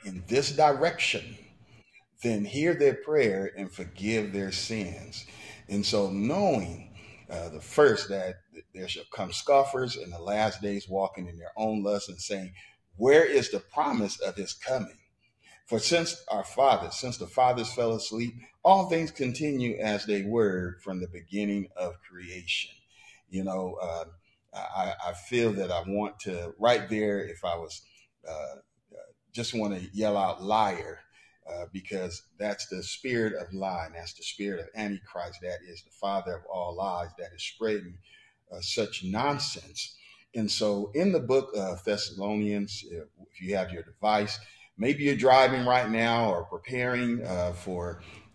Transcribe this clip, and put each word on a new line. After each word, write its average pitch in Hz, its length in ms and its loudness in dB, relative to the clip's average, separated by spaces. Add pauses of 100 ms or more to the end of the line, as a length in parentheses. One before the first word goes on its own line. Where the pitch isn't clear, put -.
in 92 220 -10
this 139 240 2
direction, 147 840 2 (840)
then 107 240 0
hear 147 300 0
their 143 200 6
prayer 107 600 2
and 98 140 -8
forgive 101 600 -2
their 95 200 -4
sins." 95 760 -6 (440)
And 101 140 0
so 101 280 2
knowing, 110 840 0 (380)
uh, 85 180 -8
the 78 120 -12
first 135 480 4
that 92 320 -6 (340)
there 92 120 -8
shall - 240 -8
come 90 200 -6
scoffers 131 640 2
in 90 160 -10
the 85 80 -12
last 101 420 0
days 101 260 -4
walking 95 400 -2
in 87 120 -14
their 82 180 -14
own 110 240 0
lust 101 280 -2
and 90 120 -14
saying, 95 320 -8 (420)
"Where 135 300 8
is 131 240 4
the 101 100 -2
promise 120 600 -2
of 95 160 -4
his 95 180 -8
coming?" - 440 -6 (680)
For 113 100 0
since 165 520 0
our 101 140 -2
fathers, 120 520 8
since 123 220 -6
the 87 100 -6
fathers 123 440 4
fell 117 220 2
asleep, 113 400 -4 (300)
all 190 260 8
things 165 220 2
continue 127 640 0
as 107 260 0
they 104 200 0
were 98 600 2
from 95 160 -6
the 90 80 -6
beginning 95 720 -2
of 90 240 -4
creation. 90 720 -8 (580)
You 95 140 -4
know, 92 360 -4
uh, 85 260 -6 (460)
I, 92 440 -4 (140)
I 87 40 -6
feel 117 400 2
that 95 180 -2
I 85 140 -2
want 101 360 -4
to, 85 360 -8
right 107 320 2
there, 107 300 0
if 85 260 -8
I 85 100 -2
was, 82 280 -10 (440)
uh, 76 280 -10 (760)
just 117 220 -6
wanna 104 280 -2 (120)
yell 104 240 2
out, 92 240 0
"Liar," 95 600 0 (460)
uh, 87 240 -8
because 92 520 -6 (160)
that's 104 260 -4
the 92 160 -8
spirit 113 580 -2
of 87 140 -10
lying. 90 400 -4
That's 85 200 -14
the - 100 -20
spirit 101 380 -6
of 82 120 -14
Antichrist. 95 720 -8
That 87 240 -6
is 85 160 -18
the - 80 -20 (100)
father 98 360 -2
of 82 40 -16 (100)
all 87 240 -4
lies 87 340 -4 (100)
that 85 120 -12
is - 120 -14
spreading, 98 560 -6 (520)
uh, 90 100 -12
such - 420 -4
nonsense. 117 920 -4 (380)
And 107 160 -2
so 101 460 0
in 185 160 4
the 170 80 2
book 131 360 2
of 95 280 -4
Thessalonians, 104 1040 -2
if 85 500 -14
you 92 160 -4
have 90 160 -2
your 85 120 -10
device, 104 560 0 (380)
maybe 143 260 0
you're 143 120 4
driving 127 500 8
right 123 240 4
now 117 420 4
or 85 140 0
preparing, 123 800 -2
uh, 90 260 -2
for, 87 500 -6 (340)